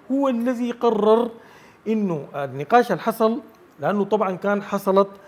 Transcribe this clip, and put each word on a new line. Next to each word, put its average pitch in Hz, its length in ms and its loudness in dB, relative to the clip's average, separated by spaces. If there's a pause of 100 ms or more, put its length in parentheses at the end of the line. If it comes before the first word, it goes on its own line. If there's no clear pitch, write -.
(120)
هو 277 160 2
الذي 240 420 -2
قرر 226 600 2 (580)
إنه 196 460 -2
النقاش 143 580 2
اللي 160 100 -2
حصل، 226 380 0 (400)
لأنه 196 240 0
طبعًا 202 320 -2
كان 202 260 -2
حصلت، 196 460 2 (200)